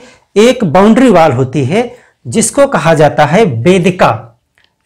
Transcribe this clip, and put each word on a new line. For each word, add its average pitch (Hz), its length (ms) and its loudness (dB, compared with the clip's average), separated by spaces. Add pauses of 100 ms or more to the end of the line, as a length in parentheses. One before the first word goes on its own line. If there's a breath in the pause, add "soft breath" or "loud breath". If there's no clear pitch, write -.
(360 loud breath)
एक 226 280 0
boundary 208 460 2
wall 160 220 2
होती 131 340 -4
है 220 300 -4 (320 loud breath)
जिसको 226 400 0
कहा 165 260 0
जाता 147 320 2
है 190 200 0
वेदिका। 160 960 -2 (460)